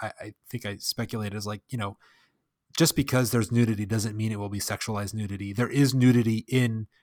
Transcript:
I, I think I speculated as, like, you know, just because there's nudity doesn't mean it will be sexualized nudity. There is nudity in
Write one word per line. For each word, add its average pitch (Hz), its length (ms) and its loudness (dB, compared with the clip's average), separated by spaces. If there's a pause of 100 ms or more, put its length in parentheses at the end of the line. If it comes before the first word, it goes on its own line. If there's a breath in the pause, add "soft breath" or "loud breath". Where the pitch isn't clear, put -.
I, 107 200 -8
I 107 140 -14 (140)
think - 160 -10
I 101 120 -6
speculated 107 600 -6
as, 101 100 -8
like, 104 220 -8
you - 100 -8
know, 101 200 -6 (800 soft breath)
just 165 160 4
because 127 380 2
there's 117 180 0
nudity 113 340 2
doesn't 107 320 -2
mean 110 160 -2
it 104 60 -4
will 101 100 -6
be 101 120 -6
sexualized 101 520 -4
nudity. 101 400 -6
There 117 160 0
is 139 240 4
nudity 120 560 6
in 117 380 2 (160)